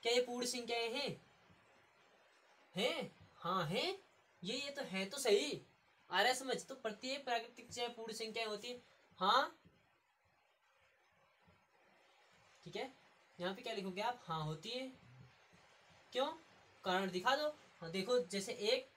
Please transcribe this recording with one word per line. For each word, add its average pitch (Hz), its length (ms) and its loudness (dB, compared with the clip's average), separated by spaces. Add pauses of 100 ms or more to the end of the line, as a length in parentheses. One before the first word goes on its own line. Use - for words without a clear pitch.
क्या 233 100 4
ये 247 80 8
पूर्ण 247 240 -2
संख्याएं 233 480 -2
हैं? 269 160 -2 (1700)
हैं? 262 360 0 (240)
हाँ 175 300 -2
हैं, 233 220 0 (560)
ये, 214 120 -2
ये 277 160 -6
तो 277 120 -6
है 190 220 -2
तो 202 120 -8
सही, 247 440 4 (480)
आ 185 120 4
रहा 226 60 6
है 254 80 6
समझ? 262 300 -2
तो 262 100 -10
प्रत्येक 254 500 -4
प्राकृतिक 240 460 -4
संख्या 240 160 -4
पूर्ण 226 260 -8
संख्याएं 220 340 -4
होती 208 200 -6
है, 247 140 -8 (380)
हाँ, 220 380 6 (3000)
ठीक 165 100 -12
है। 262 160 -4 (480)
यहाँ 180 140 0
पे - 80 -8
क्या 226 120 -6
लिखोगे 190 280 -4
आप, 240 220 0
हाँ 156 220 -2
होती 156 240 -4
है, 262 180 -4 (1300)
क्यों, 262 140 4 (560)
कारण 185 280 2
दिखा 208 240 4
दो। 302 120 0 (340)
हाँ 165 100 -8
देखो, 247 360 2
जैसे 196 260 -4
एक 240 440 2